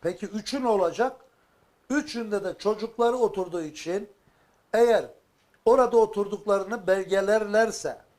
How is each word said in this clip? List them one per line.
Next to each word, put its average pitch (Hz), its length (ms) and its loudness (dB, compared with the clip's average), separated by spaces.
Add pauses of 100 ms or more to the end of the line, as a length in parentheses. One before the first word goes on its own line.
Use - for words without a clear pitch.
Peki 180 260 -6
üçü 214 360 -8
ne 254 60 -2
olacak? 208 480 0 (720)
Üçünde 233 540 -4
de 180 140 -6
çocukları 226 580 0
oturduğu 185 460 -2
için 165 480 -8 (640)
eğer 226 320 4 (600)
orada 240 320 6
oturduklarını 202 920 0
belgelerlerse 196 1120 0 (200)